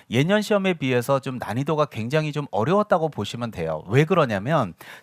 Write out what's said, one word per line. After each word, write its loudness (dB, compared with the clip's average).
예년 2
시험에 0
비해서 0
좀 -8
난이도가 -2
굉장히 -4
좀 -6
어려웠다고 2
보시면 -6
돼요. -6
왜 6
그러냐면 0